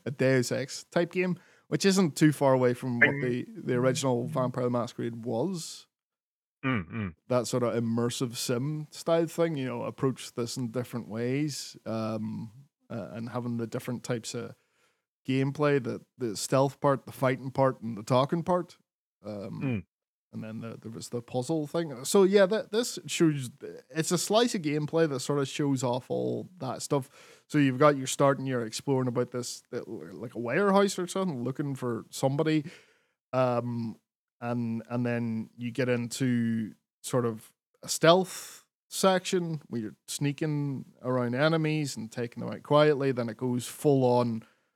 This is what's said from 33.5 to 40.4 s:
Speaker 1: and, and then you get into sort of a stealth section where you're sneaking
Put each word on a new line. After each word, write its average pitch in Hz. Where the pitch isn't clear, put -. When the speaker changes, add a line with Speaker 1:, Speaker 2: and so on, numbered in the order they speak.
Speaker 1:
and, 117
and 123
then 117
you 120
get 127
into 117
sort 123
of 110
a -
stealth -
section 180
where 120
you're 104
sneaking 143